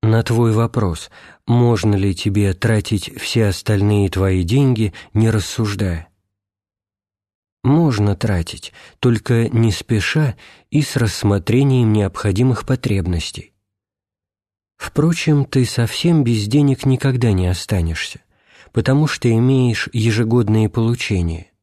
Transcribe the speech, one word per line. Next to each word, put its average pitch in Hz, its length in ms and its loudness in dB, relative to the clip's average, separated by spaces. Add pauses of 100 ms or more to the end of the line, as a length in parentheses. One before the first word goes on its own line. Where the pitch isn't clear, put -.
На 110 200 2
твой 117 280 0
вопрос, 110 600 -2 (340)
можно 120 480 2
ли 98 220 0
тебе 98 400 0
тратить - 680 -2
все 113 240 0
остальные 101 640 0
твои 95 340 0
деньги, 113 500 0 (200)
не 110 160 4
рассуждая? 101 800 -4 (1500)
Можно 123 520 2
тратить, - 580 -4 (240)
только 117 520 0
не 113 220 2
спеша 123 640 -2 (360)
и 151 100 2
с - 140 -4
рассмотрением 113 1000 2
необходимых 107 720 0
потребностей. 95 880 -4 (1200)
Впрочем, 147 680 0
ты 127 200 0
совсем 147 580 0
без 110 240 0
денег 139 400 2
никогда 127 440 2
не 92 140 2
останешься, 87 760 -4 (500)
потому 135 340 2
что 127 260 -2
имеешь 123 640 2
ежегодные 110 720 0
получения. 98 840 -2 (120)